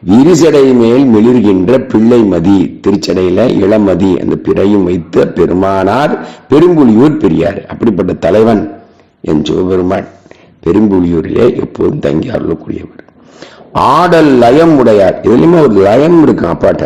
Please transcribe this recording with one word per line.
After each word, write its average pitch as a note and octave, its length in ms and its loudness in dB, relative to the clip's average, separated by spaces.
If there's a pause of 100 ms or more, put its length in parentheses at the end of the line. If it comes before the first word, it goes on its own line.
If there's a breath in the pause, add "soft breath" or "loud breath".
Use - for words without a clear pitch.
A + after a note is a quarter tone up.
விரிசடை C#3+ 680 4
மேல் B2 340 2
மிளிர்கின்ற G#2+ 680 2 (140)
பிள்ளை A#2 360 2
மதி, F#2 360 0 (200)
திருச்சடையில F#2 640 -2 (100)
இளமதி F#2+ 640 0
அந்த - 160 -4
பிறையும் G2 480 -2
வைத்த F2 440 -2
பெருமானார் F#2+ 840 -2 (340 loud breath)
பெரும்புலியூர் C#3+ 720 2
பெரியார். D#2+ 460 -2
அப்படிப்பட்ட F2+ 480 -4
தலைவன் G2+ 500 0 (600 soft breath)
என் D#2 220 -2
சிவபெருமான் F#2 600 -4 (540 soft breath)
பெரும்புலியூரிலே F#2 840 0 (100)
எப்போதும் - 440 -6
தங்கி C#2+ 300 -4
அருளக்கூடியவர். - 760 -10 (840 loud breath)
ஆடல் D#3+ 500 2
லயம் C#3+ 400 4
உடையார், G#2 440 2
இதுலயுமே D#3+ 400 2
ஒரு A#2 200 2
லயம் C#3 400 2
இருக்கும் E2+ 300 0
அப்பாட்ட. D#2+ 340 -2